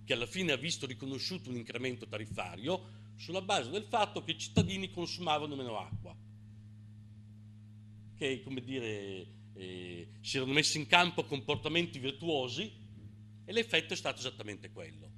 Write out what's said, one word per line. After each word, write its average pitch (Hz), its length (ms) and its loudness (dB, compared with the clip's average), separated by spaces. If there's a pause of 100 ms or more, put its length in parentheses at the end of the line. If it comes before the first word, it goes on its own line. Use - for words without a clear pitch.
che 107 100 4
alla 120 140 2
fine 180 240 2
ha 131 60 6
visto 147 280 -2
riconosciuto 131 640 -4
un 127 60 -2
incremento 120 520 -4
tariffario 107 920 -2 (160)
sulla 180 260 -2
base 185 280 4
del 202 140 0
fatto 208 400 4
che 151 80 -2
i 156 60 0
cittadini 185 520 4
consumavano 156 680 2
meno 123 220 -2
acqua, - 400 -6 (2000)
che, 131 240 2
come 131 200 -4
dire, 107 680 -2 (260)
eh, 90 560 -6 (120)
si 107 160 0
erano 131 160 2
messi 151 260 6
in 147 80 -4
campo 175 360 8
comportamenti 151 760 2
virtuosi, 139 720 0 (760)
e 185 80 -8
l'effetto 202 400 4
è - 20 0
stato 127 240 0
esattamente 107 520 -6
quello. 104 460 -12